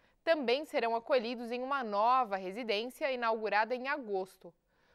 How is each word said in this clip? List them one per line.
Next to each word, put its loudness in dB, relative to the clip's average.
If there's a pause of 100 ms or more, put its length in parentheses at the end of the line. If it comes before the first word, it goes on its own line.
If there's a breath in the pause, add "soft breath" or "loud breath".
(240 soft breath)
também 2
serão 0
acolhidos 0
em -4
uma -2
nova 2
residência -4
inaugurada 0
em -4
agosto. -6 (420 soft breath)